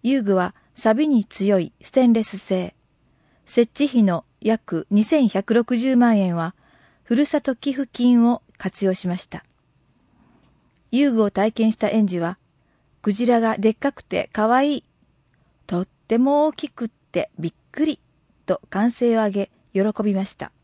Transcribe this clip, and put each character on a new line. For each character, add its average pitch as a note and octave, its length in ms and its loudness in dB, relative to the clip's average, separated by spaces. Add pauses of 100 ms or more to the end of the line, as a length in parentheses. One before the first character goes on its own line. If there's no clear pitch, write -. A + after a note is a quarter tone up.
遊 C4 200 0
具 G3+ 120 0
は F#3 200 -2 (200)
錆 A#3+ 340 0
に A#3+ 160 2
強 G3 360 0
い D#3+ 200 -8
ス - 120 -16
テ B3+ 120 4
ン A#3+ 80 6
レ A3 120 2
ス - 120 -8
製。 F#3 380 -6 (720)
設 - 380 0
置 C#4 60 -2
費 A#3 120 4
の F3 240 0 (160)
約 G#3+ 480 -4
二 G#3 120 4
千 C4+ 260 2
百 G#3 260 -2
六 A#3+ 240 0
十 C4 180 0
万 A#3 220 4
円 F3+ 180 0
は、 E3 180 -6 (500)
ふ A#3 120 -2
る C#4+ 80 2
さ C#4+ 160 -2
と B3+ 160 -4
寄 C#4 160 -6
付 B3+ 180 -6
金 A#3+ 360 4
を A#3+ 160 0 (160)
活 - 260 -8
用 F#3+ 80 2
し F#3 160 -6
ま F3 80 -4
し - 80 -12
た。 - 220 -18 (1500)
遊 C4+ 200 2
具 A3 100 2
を G3+ 80 0
体 G#3+ 220 0
験 A3 200 0
し - 40 -6
た G#3+ 120 -2
園 A3 180 2
児 F3+ 120 -4
は、 E3+ 200 -6 (640)
「ク G#3 100 -2
ジ A3+ 140 -2
ラ A#3+ 140 2
が A3+ 160 -2
で G#3+ 140 2
っ G#3+ 60 -6
か - 160 -4
く - 100 -20
て - 300 -6
か A3 160 -2
わ B3 140 4
い C#4+ 160 0
い。 - 60 -12 (800)
と F3+ 160 -4
っ - 40 -6
て - 320 -4
も C#4+ 280 2
大 D4+ 60 -2
き - 160 -12
く - 180 -10
っ - 20 -8
て - 500 -8
び E3 120 -6
っ - 20 -20 (200)
く D4 120 -2
り。」 D4+ 160 -4 (460)
と F3+ 220 -2
歓 G#3+ 220 0
声 A#3 260 0
を A3 80 0
上 G3+ 60 -2
げ、 G3 200 -6 (220)
喜 G3+ 300 -2
び G3+ 120 0
ま F#3+ 100 -2
し - 100 -12
た。 - 160 -14 (140)